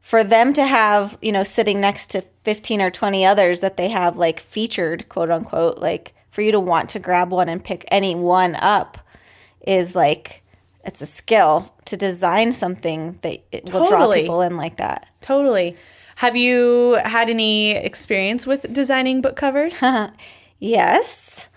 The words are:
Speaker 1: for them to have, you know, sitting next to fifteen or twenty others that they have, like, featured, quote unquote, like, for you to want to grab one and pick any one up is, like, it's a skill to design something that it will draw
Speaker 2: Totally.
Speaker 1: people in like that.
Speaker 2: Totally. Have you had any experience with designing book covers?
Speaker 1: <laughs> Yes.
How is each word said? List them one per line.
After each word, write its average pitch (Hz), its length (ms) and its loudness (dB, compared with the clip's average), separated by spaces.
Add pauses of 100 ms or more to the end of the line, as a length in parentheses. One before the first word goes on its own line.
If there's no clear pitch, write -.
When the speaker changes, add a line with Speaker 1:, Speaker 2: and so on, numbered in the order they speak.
Speaker 1:
for 226 240 2
them 233 300 4
to 285 100 2
have, 208 560 2
you 220 100 -4
know, 196 140 0
sitting 202 360 0
next 196 280 -2
to 190 140 -4 (200)
fifteen 214 380 -4
or 190 100 2
twenty 196 360 -2
others 185 340 2
that 190 160 -2
they 185 140 -2
have, 180 260 -2
like, 165 240 -2
featured, 185 720 -6
quote 170 200 -4
unquote, 165 480 -2
like, - 360 -6 (160)
for - 100 -8
you 214 120 0
to 214 60 2
want 175 300 0
to - 100 -8
grab 180 320 -2
one 180 200 0
and 165 120 -8
pick - 300 -10
any 196 220 0
one 175 420 0
up - 400 -2 (640)
is, 180 340 0
like, 151 480 0 (440)
it's - 160 -2
a 147 40 0
skill 180 680 2 (100)
to 196 140 -6
design 190 520 2
something 170 680 -4
that - 320 -10
it - 140 -12
will 185 200 0
draw 403 120 4
Speaker 2:
Totally. 208 240 4
Speaker 1:
people 170 180 -2
in 175 160 -2
like 165 220 -10
that. - 280 -6 (140)
Speaker 2:
Totally. 226 560 0 (400)
Have 240 180 0
you 247 680 4
had 226 240 0
any 214 440 2
experience 208 760 -4
with 269 260 -4
designing 262 480 0
book 262 160 -4
covers? 285 460 -2 (400)
Speaker 1:
<laughs> - 360 -20
Yes. - 1000 2